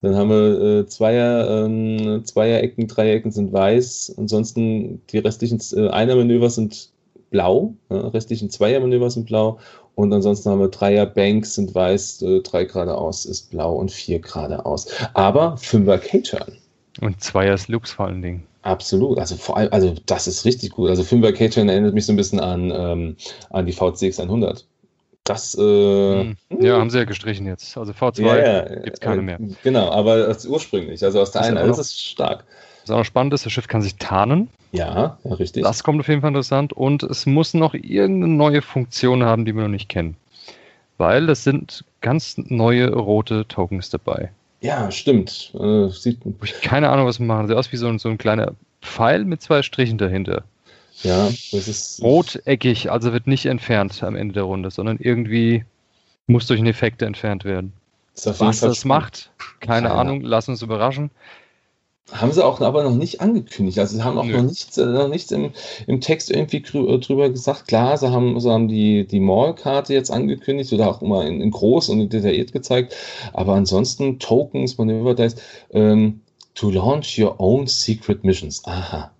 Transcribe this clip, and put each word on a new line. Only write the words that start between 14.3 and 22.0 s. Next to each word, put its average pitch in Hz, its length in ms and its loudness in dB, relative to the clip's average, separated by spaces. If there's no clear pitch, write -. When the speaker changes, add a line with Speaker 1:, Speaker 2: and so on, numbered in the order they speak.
Speaker 1:
Aber 127 420 2
Fünfer 101 420 4
K-Turn. - 540 -4
Speaker 2:
Und 98 220 -6
Zweier 98 320 2
ist 95 140 -6
Loops 113 240 -6
vor 98 140 -4
allen 92 160 -8
Dingen. 87 240 -10
Speaker 1:
Absolut. 101 560 0
Also - 180 -4
vor - 200 -6
allem, 107 160 2
also 92 220 2
das 90 200 -2
ist - 180 -6
richtig 120 280 0
gut. 92 180 0
Also 92 140 2
Fünfer 110 280 4
K-Turn 107 360 2
erinnert 101 260 2
mich 104 120 0